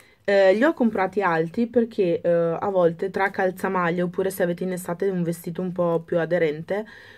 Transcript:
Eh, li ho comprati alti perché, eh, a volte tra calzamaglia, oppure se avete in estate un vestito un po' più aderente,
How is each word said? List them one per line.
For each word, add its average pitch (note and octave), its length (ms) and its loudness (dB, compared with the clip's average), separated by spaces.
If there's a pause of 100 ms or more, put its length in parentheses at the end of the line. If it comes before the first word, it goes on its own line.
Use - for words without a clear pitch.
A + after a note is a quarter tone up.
(240)
Eh, G3 300 6
li A3 100 4
ho D#4+ 120 4
comprati G#3 480 0
alti E3+ 420 0
perché, A3 560 0
eh, - 80 0
a E3+ 400 0
volte F3+ 400 2
tra G3 220 -2
calzamaglia, F#3 720 -2
oppure F#3+ 260 -2
se F#3+ 140 -4
avete F3 200 -2
in F#3 100 -4
estate F3+ 360 -4
un F#3 140 -2
vestito E3+ 400 -6
un F#3 80 -6
po' E3+ 340 -2
più E3+ 140 -2
aderente, E3 640 -2 (320)